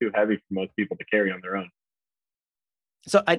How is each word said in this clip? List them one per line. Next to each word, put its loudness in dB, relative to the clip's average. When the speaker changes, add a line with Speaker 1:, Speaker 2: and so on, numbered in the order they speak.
Speaker 1:
too -2
heavy 2
for -12
most -6
people -4
to -16
carry 2
on -8
their -6
own. -8
Speaker 2:
So 4
I, 4